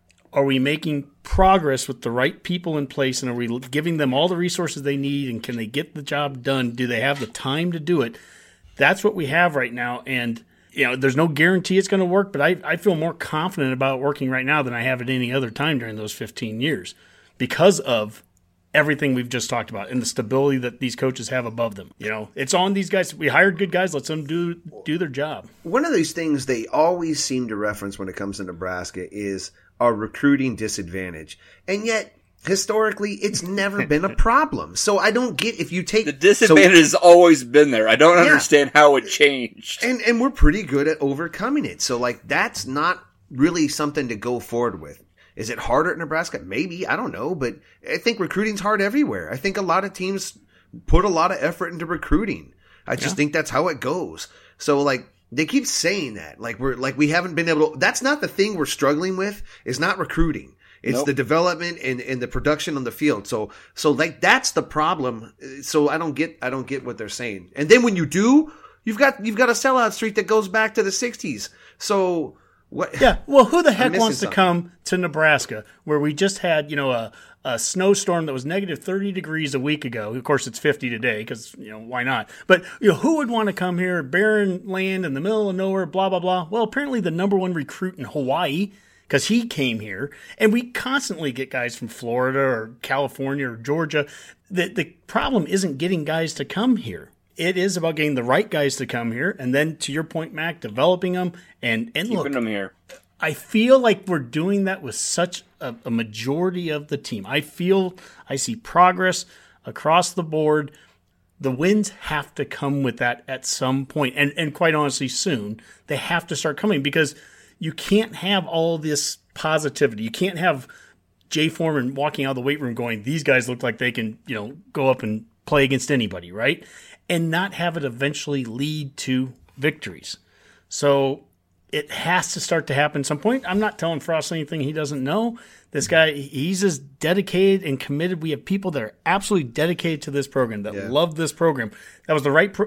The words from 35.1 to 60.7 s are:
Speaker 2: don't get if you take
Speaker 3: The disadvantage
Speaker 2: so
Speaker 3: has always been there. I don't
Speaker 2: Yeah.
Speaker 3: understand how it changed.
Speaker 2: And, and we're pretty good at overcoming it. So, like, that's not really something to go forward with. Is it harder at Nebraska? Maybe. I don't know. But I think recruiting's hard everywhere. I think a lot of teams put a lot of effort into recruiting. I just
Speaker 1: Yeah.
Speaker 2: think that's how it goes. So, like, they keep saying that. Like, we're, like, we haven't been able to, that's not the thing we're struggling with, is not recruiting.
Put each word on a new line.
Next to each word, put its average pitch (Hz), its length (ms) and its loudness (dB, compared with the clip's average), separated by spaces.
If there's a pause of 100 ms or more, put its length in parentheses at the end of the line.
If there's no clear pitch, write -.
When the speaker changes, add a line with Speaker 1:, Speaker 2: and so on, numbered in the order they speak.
Speaker 2:
don't 226 260 0
get 226 220 -2
if 165 120 -4
you 175 120 -2
take 220 220 0
Speaker 3:
The 147 60 -2
disadvantage 185 600 8
Speaker 2:
so 175 80 12
Speaker 3:
has 147 140 6
always 175 480 10
been 139 280 8
there. 110 160 4
I 113 80 8
don't 165 220 10
Speaker 2:
Yeah. 175 60 10
Speaker 3:
understand 143 500 6
how 147 220 10
it 120 120 0
changed. - 760 0
Speaker 2:
And, 240 180 0
and 226 200 2
we're 262 80 2
pretty 185 340 6
good 139 240 0
at 156 140 -2
overcoming 170 640 -2
it. 95 160 -8
So, 123 160 -2
like, 120 300 -4
that's 185 380 -2
not 151 380 -2 (280)
really 156 360 2
something 147 420 -4
to 117 60 -4
go 120 240 -4
forward 117 420 -4
with. 71 200 -18 (340)
Is 107 140 -10
it 117 80 -8
harder 160 340 0
at 156 60 -6
Nebraska? 160 420 -6
Maybe. 170 460 -6
I 139 100 0
don't 208 160 -6
know. 120 220 -6
But 135 220 -6 (340)
I 165 80 -2
think 233 220 -2
recruiting's 202 400 -2
hard 202 220 0
everywhere. 170 500 -2
I 131 60 -8
think 196 200 -4
a 208 60 -2
lot 180 200 2
of 196 100 -8
teams 190 440 -6 (480)
put 180 200 6
a 208 40 2
lot 170 220 4
of 180 100 -4
effort 170 320 -2
into 165 120 -10
recruiting. 156 680 -2 (320)
I - 100 -4
just 147 180 -4
Speaker 1:
Yeah. - 20 -8
Speaker 2:
think 147 180 0
that's 156 160 0
how 156 200 0
it 143 100 -4
goes. 123 480 -6 (320)
So, 143 220 2
like, 135 260 0 (240)
they 147 160 -2
keep 254 180 0
saying 165 500 -2
that. 80 240 -14
Like, 113 200 -8
we're, 131 160 -2
like, 131 220 -4
we 147 120 4
haven't 175 240 0
been 170 160 -2
able 156 220 4
to, 139 80 -10
that's 202 240 0
not 285 180 0
the 175 60 -4
thing 202 280 0
we're 151 120 -2
struggling 165 500 0
with, 202 240 -6 (240)
is 127 140 -4
not 185 180 0
recruiting. 165 560 0 (300)